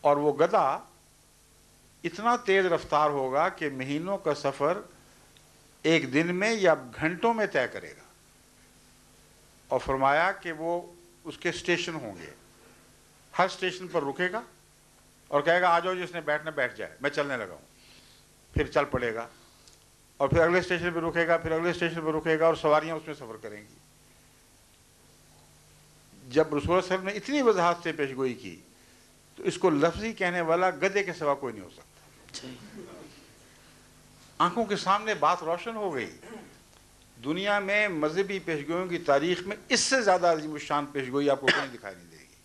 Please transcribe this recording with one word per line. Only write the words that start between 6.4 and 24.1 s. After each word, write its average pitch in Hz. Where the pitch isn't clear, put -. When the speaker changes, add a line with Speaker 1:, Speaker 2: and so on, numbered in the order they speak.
Speaker 1:
या 180
घंटों 156
में 214
तय 131
करेगा। 82
और 131
फरमाया 139
कि 175
वो 170
उसके 165
स्टेशन 175
होंगे, 95
हर 185
स्टेशन 180
पर 160
रुकेगा 180
और 143
कहेगा, 175
"आ 170
जाओ, 185
जिसने 175
बैठना 151
बैठ 139
जाए, -
मैं 143
चलने 143
लगा 98
हूँ।" -
फिर 147
चल 143
पड़ेगा, 117
और 139
फिर 165
अगले 170
स्टेशन 175
पर 170
रुकेगा, 165
फिर 165
अगले 165
स्टेशन 170
पर 156
रुकेगा, 160
और 160
सवारियाँ 156
उसमें 151
सफर 117
करेंगी। 107